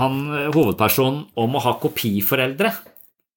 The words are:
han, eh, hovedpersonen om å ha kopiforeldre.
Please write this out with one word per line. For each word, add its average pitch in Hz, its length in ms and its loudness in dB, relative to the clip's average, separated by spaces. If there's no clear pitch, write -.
han, 135 180 0
eh, 143 200 -4
hovedpersonen 131 680 2
om 117 160 0
å 127 80 0
ha 120 200 0
kopiforeldre. 135 920 -2